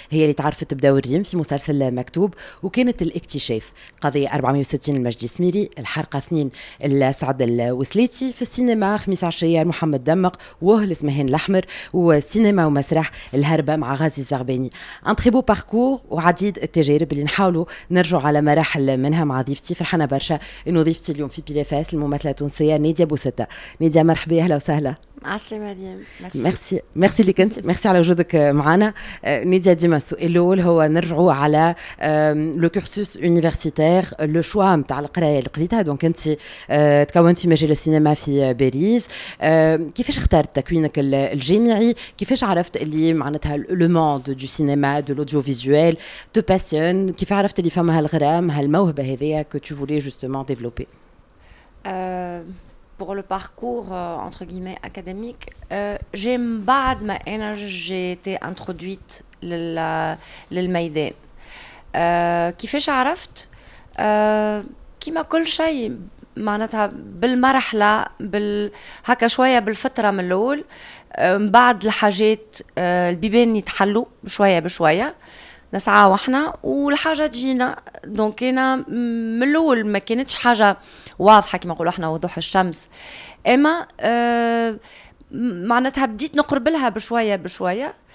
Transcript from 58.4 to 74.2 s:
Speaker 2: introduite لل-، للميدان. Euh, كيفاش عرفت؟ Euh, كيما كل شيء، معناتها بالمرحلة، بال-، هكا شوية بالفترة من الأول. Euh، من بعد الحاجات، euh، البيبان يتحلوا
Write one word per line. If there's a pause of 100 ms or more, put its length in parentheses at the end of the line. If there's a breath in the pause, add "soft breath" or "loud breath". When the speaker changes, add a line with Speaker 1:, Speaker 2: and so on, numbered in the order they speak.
Speaker 2:
introduite (200)
لل-، (340 loud breath)
للميدان.
Euh,
كيفاش
عرفت؟ (440 soft breath)
Euh, (340)
كيما
كل
شيء، (400)
معناتها
بالمرحلة، (160)
بال-، (340 loud breath)
هكا
شوية
بالفترة
من
الأول. (540 loud breath)
Euh،
من
بعد
الحاجات،
euh، (160)
البيبان
يتحلوا (220)